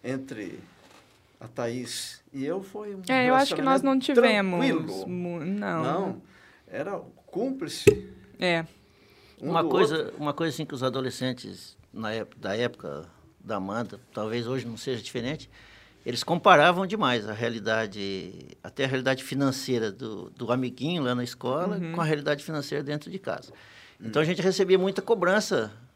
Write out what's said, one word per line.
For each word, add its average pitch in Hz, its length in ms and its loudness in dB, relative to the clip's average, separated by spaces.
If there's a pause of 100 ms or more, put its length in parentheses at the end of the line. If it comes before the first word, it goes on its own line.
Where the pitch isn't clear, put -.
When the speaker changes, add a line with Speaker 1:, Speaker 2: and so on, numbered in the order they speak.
Speaker 1:
entre 120 560 -8 (800)
a 123 80 -16
Thaís 120 760 -8 (120)
e 135 120 -6
eu 185 180 -4
foi 208 320 -12
um 190 120 -12
Speaker 2:
É, 254 220 4
eu 262 60 6
acho 277 200 4
que - 60 -2
nós 269 200 4
não 269 180 4
Speaker 1:
relacionamento 254 60 -4
Speaker 2:
tivemos 220 600 6
Speaker 1:
tranquilo. 185 420 0
Speaker 2:
mu-, 175 380 -6
não. 190 380 -2
Speaker 1:
Não, 175 380 -2 (460)
era 185 320 -6 (280)
cúmplice. - 840 2 (300)
Speaker 2:
É. 170 260 2 (760)
Speaker 1:
Um 156 100 -2
Speaker 3:
Uma 170 120 4
Speaker 1:
do 160 60 2
Speaker 3:
coisa, 143 280 6
Speaker 1:
outro. - 200 -4
Speaker 3:
uma 147 160 -2
coisa 160 200 -2
assim 156 120 -6
que - 80 -10
os 127 80 -6
adolescentes 127 960 -4 (180)
na 110 200 -6
ép-, 110 240 -8
da 101 180 -4
época 85 500 -4 (340)
da 104 180 -6
Amanda, 101 420 -6 (140)
talvez 113 340 -4
hoje 123 180 -4
não 117 120 -10
seja 120 240 -6
diferente, 127 480 -8 (560)
eles 120 180 -4
comparavam 175 640 6
demais 127 420 0
a 110 60 -6
realidade, 104 1000 -2 (300)
até 135 220 -4
a - 20 -2
realidade 131 360 0
financeira 131 680 0
do, 95 400 -10
do 117 200 -4
amiguinho 131 520 -2
lá 123 120 0
na 123 80 -2
escola 135 540 -4
Speaker 2:
Uhum. 165 160 -6
Speaker 3:
com 170 80 -2
a - 20 2
realidade 147 400 0
financeira 147 400 -6
dentro 147 280 -6
de 185 80 -8
casa. - 320 -8 (480)
Speaker 1:
Hum. 107 80 -14
Speaker 3:
Então 123 140 2
a 156 40 4
gente 175 160 0
recebia 185 360 4
muita 190 240 2
cobrança 180 680 2 (240)